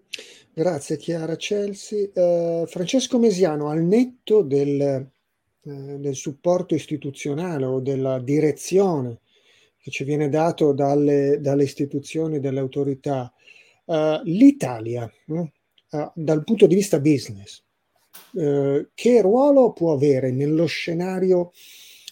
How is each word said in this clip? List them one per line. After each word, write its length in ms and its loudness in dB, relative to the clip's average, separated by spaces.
Grazie 400 -2
Chiara 400 -6
Celsi. 800 -6
Eh, 520 0
Francesco 520 -2
Mesiano, 500 2
al 140 0
netto 600 2
del, 380 0
eh, 280 -2
del 160 -6
supporto 600 -2
istituzionale 880 -6
o 160 -2
della 400 -2
direzione 960 0
che 100 -18
ci 140 -6
viene 240 -2
dato 440 2
dalle, 680 2
dalle 240 2
istituzioni, 760 -4
dalle 220 -4
autorità, 720 -4
eh, 400 0
l'Italia, 840 0
mm, 80 -6
eh, 240 -6
dal 300 -2
punto 240 4
di 80 4
vista 240 0
business, 640 -2
eh, 580 0
che 260 4
ruolo 520 4
può 200 0
avere 380 2
nello 360 0
scenario 840 -2